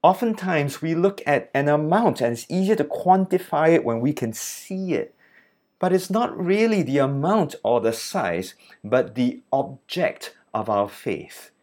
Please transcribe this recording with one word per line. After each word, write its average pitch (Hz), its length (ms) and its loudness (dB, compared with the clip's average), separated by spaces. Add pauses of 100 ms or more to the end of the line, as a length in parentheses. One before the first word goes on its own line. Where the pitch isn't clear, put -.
Oftentimes, 180 760 2
we 160 120 -2
look 190 320 2
at 143 280 0
an 139 160 2
amount, 151 500 2
and 120 140 0
it's 117 160 -10
easier 190 260 2
to - 80 -2
quantify 180 880 2
it 156 120 2
when 113 160 -2
we 139 100 0
can 117 220 -4
see 185 600 -8
it. - 220 -6 (640)
But 180 140 0
it's 185 160 0
not 226 280 -2
really 208 460 2
the 131 140 0
amount 143 680 0
or 117 160 2
the 113 140 2
size, 92 640 -4 (280)
but 117 320 0
the 127 240 0 (140)
object - 840 -4 (180)
of 110 160 -4
our 104 200 2
faith. - 640 -10 (120)